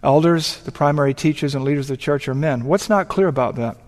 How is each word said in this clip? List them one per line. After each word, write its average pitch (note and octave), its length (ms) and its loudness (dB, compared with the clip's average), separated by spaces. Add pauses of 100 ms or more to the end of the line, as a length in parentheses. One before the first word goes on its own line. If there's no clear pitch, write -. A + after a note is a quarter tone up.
Elders, D#3 540 2
the - 140 -12
primary C#3+ 420 2
teachers D3 420 -2
and C3 100 -2
leaders C#3 240 -2
of C3 80 -4
the - 40 -12
church C#3+ 280 -2
are C3 60 -2
men. C3+ 300 0
What's E3 220 0
not G3+ 220 0
clear F#3+ 180 2
about C3+ 280 0
that? A#2 220 -4 (100)